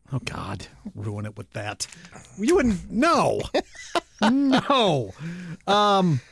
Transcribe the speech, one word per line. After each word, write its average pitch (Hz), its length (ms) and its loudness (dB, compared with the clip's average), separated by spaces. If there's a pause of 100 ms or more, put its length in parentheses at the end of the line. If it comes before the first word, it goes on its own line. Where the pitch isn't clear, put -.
(120)
Oh, 135 120 -2
God. - 420 -10 (280)
Ruin 104 320 -8
it 107 100 -14
with 110 160 -14
that. 104 340 -10 (520)
You 254 180 2
wouldn't. 208 340 0
No. 208 560 2
<laughs> - 60 -14 (680)
No. 233 920 2 (540)
Um, 196 540 4 (120)